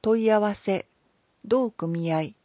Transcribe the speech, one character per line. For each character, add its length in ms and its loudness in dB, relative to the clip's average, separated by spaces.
問 180 2
い 120 2
合 80 6
わ 160 0
せ、 320 -4
同 260 0
組 420 -4
合 220 -4